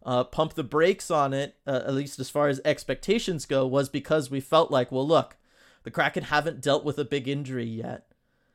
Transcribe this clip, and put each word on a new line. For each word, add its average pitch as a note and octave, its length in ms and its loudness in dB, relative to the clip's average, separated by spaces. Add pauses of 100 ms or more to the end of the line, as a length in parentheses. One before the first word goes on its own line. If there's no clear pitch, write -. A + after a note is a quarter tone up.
uh, B2+ 180 2
pump D#3 300 -2
the D#3 100 -4
brakes E3 460 2
on C#3+ 240 2
it, C#3 220 -4 (100)
uh, C3+ 220 -2
at C3+ 80 0
least C#3 240 -4
as B2+ 100 -8
far C#3+ 180 2
as C3+ 160 0
expectations D#3+ 840 -2
go, C3+ 180 2
was C3 240 0
because D3 400 -2
we C3+ 100 -4
felt C#3 300 4
like, B2+ 220 0
"Well, C3 160 -2
look, D#3 280 2 (460)
the - 80 -14
Kraken D3+ 360 -2
haven't D3+ 360 0
dealt C#3+ 240 2
with D3 140 -2
a C#3+ 60 -2
big C#3 220 -4
injury C3 380 -4
yet. A2+ 400 -10 (500)